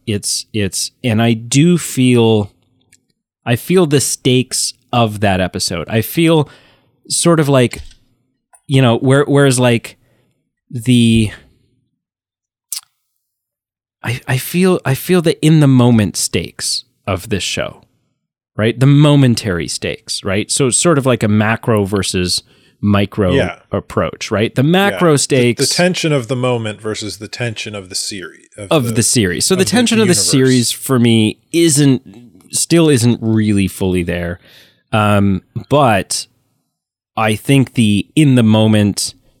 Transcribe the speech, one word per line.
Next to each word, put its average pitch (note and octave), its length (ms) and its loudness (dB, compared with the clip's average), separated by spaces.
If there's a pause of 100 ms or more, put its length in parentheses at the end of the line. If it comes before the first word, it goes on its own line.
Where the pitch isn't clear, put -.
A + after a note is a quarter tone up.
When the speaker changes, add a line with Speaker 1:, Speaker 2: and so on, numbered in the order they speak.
Speaker 1:
It's, - 480 -6
it's, G2+ 380 -4 (120)
and A2+ 200 0
I A#2 100 4
do C3+ 460 2
feel, A#2 720 2 (960)
I A#2+ 80 0
feel F3 320 0
the C#3 120 -6
stakes - 760 -4 (180)
of A2 280 -2
that G2 200 0
episode. F2 480 -6
I A2+ 140 -2
feel D#3+ 480 0 (600)
sort E3 300 0
of C#3+ 80 0
like, B2+ 320 0 (840)
you C3+ 160 2
know, A#2 160 4
where, C3+ 280 2
whereas, C#3 340 2
like, A#2+ 380 0 (760)
the, A#2 600 2 (2750)
I, A#2+ 240 -6
I C3 100 -2
feel, F3+ 480 0
I C3 100 0
feel F3+ 260 0
the D#3 240 -2
in D#3 140 6
the D3 80 4
moment A#2+ 480 4
stakes - 720 -6 (200)
of F#2+ 240 -6
this G2 140 -4
show, - 380 -8 (760)
right? A#2 240 0
The C3 60 4
momentary C3+ 840 4
stakes, - 560 -8
right? G2+ 260 -4
So C#3 180 0
it's A2+ 100 -2
sort E3 200 2
of B2+ 80 -2
like B2 180 0
a A2 40 0
macro G#2+ 560 0
versus F#2 600 -4 (380)
micro F3+ 520 0
Speaker 2:
Yeah. G2+ 260 -2 (120)
Speaker 1:
approach, - 600 -6
right? A2 240 -2
The B2 80 0
macro F#3 460 0
Speaker 2:
Yeah. D3+ 40 4
The, C#3 40 2
Speaker 1:
stakes B2+ 520 0
Speaker 2:
the - 60 -4
tension F3 380 0
of B2 160 -2
the C3+ 80 -4
moment A2+ 420 -4
versus G#2+ 380 -8
the G#2+ 100 -16
tension A2+ 480 -10
of F#2 140 -14
the F#2+ 60 -10
series, E2+ 520 -12 (100)
of G2+ 140 -8
Speaker 1:
of C3+ 140 0
Speaker 2:
the, A#2 80 -4
Speaker 1:
the A#2 100 0
series. F#2+ 420 0
So F#3+ 100 0
the F#3 60 0
Speaker 2:
of F#3 60 0
the - 40 -6
Speaker 1:
tension A#3 280 0
of G#3+ 80 2
the F3 60 2
Speaker 2:
universe. - 180 -2
Speaker 1:
series C3 400 2
for - 260 -4
me A2+ 440 2 (100)
isn't, C3 1000 0
still E3 340 0
isn't A#2+ 340 2
really G#2+ 460 0
fully F#2 360 -2
there. F2 360 -6 (540)
Um, G2+ 500 2 (260)
but A#2+ 560 0 (920)
I A2 180 0
think C#3 380 0
the G#2 420 0
in C#3+ 200 4
the A#2+ 80 4
moment, G#2+ 680 2 (280)